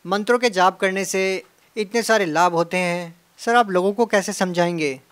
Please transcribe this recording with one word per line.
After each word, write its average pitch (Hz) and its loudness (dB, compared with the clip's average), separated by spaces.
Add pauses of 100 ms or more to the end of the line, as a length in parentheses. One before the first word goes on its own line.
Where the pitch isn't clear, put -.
मंत्रों 208 0
के 240 0
जाप 185 2
करने 190 -2
से 190 -2 (340)
इतने 214 -4
सारे 214 2
लाभ 170 2
होते 170 0
हैं? 175 -4 (160)
सर, 233 0
आप 233 4
लोगों 185 2
को 233 0
कैसे 202 0
समझाएंगे? 170 -2 (100)